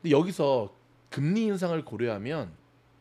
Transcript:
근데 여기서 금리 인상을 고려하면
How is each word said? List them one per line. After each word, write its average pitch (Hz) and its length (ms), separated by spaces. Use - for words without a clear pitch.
근데 165 140
여기서 139 600
금리 185 360
인상을 180 400
고려하면 113 640